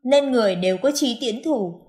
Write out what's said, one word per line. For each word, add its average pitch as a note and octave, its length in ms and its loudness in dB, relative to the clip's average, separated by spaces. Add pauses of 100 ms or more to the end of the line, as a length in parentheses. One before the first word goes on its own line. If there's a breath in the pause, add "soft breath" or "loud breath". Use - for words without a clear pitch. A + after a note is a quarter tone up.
Nên C#4 280 2
người G#3+ 240 2
nếu F#3 280 0
có C#4 120 2
chí A#3+ 260 -2
tiến G#3+ 240 -6
thủ G3+ 440 -2